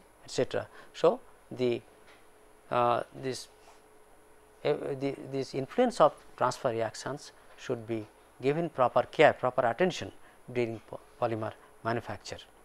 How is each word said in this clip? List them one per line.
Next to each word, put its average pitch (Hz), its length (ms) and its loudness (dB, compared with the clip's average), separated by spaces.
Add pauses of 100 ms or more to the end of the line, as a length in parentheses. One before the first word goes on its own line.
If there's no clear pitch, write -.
(240)
et - 60 -16
cetera. 117 380 -2 (240)
So, 220 260 2 (320)
the, 120 300 0 (920)
uh, 120 320 2 (180)
this, 131 280 -8 (1160)
uh, 147 100 0 (260)
the, 139 160 -4 (160)
this 135 220 -6
influence 190 460 0
of 151 120 8 (240)
transfer 127 340 0
reactions 117 640 -6 (240)
should 120 300 -6
be 110 200 -6 (340)
given 151 280 0
proper 123 340 2
care, 139 300 6
proper 127 340 0
attention 117 460 0 (400)
during 117 360 -2
po-, - 120 -14 (200)
polymer 110 320 -2 (320)
manufacture. 113 540 -4 (260)